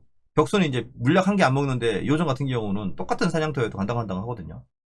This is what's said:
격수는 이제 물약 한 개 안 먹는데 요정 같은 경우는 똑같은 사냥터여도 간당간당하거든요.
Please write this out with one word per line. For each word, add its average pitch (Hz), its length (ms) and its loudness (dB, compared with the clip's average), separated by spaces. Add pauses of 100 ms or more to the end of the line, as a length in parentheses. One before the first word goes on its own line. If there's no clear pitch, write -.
(360)
격수는 156 320 4
이제 123 260 -2
물약 165 340 2
한 202 100 4
개 180 60 4
안 131 120 4
먹는데 117 500 0
요정 156 220 2
같은 139 180 -2
경우는 104 500 -2
똑같은 233 360 -2
사냥터여도 139 480 -2
간당간당하거든요. 104 840 -6 (240)